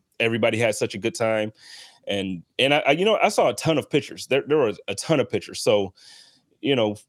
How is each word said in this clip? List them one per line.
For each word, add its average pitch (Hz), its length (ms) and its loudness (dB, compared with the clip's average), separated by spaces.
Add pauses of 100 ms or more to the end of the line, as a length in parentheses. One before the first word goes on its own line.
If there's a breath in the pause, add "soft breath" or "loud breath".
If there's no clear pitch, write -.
(200)
everybody 113 400 0
had 113 160 2
such - 180 -4
a 107 60 -10
good 110 160 -4
time. 110 380 -2 (540 loud breath)
And, 95 340 -4 (160)
and 135 160 2
I, 151 140 2
I, 143 60 4
you 175 120 0
know, 220 160 2
I 196 80 4
saw 196 200 2
a 117 40 0
ton 156 240 0
of 123 100 -4
pictures. - 380 -4
There, 135 220 0
there 151 100 2
was 107 300 0
a 101 80 -6
ton 156 240 0
of 113 100 -2
pictures. - 320 -6
So, 101 320 2 (680 loud breath)
you 135 160 0
know 107 200 2 (140)